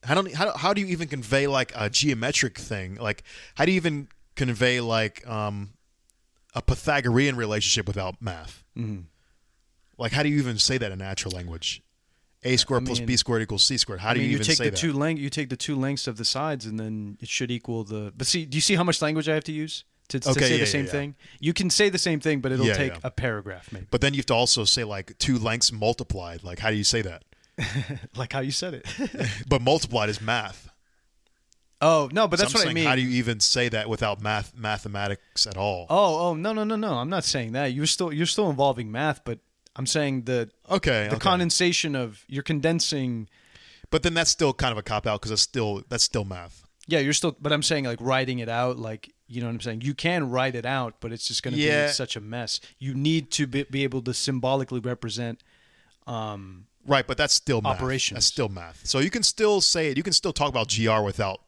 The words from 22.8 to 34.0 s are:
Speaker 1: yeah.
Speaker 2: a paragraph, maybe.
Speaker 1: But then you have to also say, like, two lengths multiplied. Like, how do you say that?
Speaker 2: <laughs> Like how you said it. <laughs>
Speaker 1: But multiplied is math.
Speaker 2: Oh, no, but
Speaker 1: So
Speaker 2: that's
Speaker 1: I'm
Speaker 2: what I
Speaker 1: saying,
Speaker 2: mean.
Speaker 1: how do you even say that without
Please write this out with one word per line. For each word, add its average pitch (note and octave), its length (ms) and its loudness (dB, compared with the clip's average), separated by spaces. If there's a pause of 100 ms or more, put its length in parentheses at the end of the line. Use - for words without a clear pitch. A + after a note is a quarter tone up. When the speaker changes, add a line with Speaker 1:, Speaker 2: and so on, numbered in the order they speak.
Speaker 1:
yeah. E2+ 140 -10
Speaker 2:
a B2+ 60 -4
paragraph, G#2 600 -6
maybe. G2 180 -12
Speaker 1:
But A#2+ 120 2
then C#3 120 4
you C#3 40 -2
have C3 80 -2
to - 80 2
also A#2 320 4
say, A#2+ 180 4
like, G2+ 340 -8
two C3 220 2
lengths A2+ 320 2
multiplied. G2+ 720 -2
Like, F2+ 160 -10
how A2 120 2
do A2 40 2
you G#2+ 80 2
say A2+ 200 2
that? E2+ 200 -10 (320)
Speaker 2:
<laughs> B2 600 -6
Like B2 180 -6
how C3+ 60 -2
you C3+ 100 -2
said F3 240 -4
it. - 140 -12 (540)
<laughs> A#2 60 -10
Speaker 1:
But C3+ 140 4
multiplied A#2+ 480 2
is G2+ 100 -4
math. A2 500 -4 (1120)
Speaker 2:
Oh, D3+ 320 4
no, G#3+ 140 4
but F3 120 0
Speaker 1:
So G3+ 60 6
Speaker 2:
that's - 100 -2
Speaker 1:
I'm A3+ 40 2
Speaker 2:
what - 20 4
I - 40 4
Speaker 1:
saying, D#3 100 0
Speaker 2:
mean. E3 100 2
Speaker 1:
how C3 100 4
do C3 60 2
you B2+ 80 0
even A#2+ 320 0
say A#2+ 280 2
that G#2+ 200 -2
without G#2+ 320 0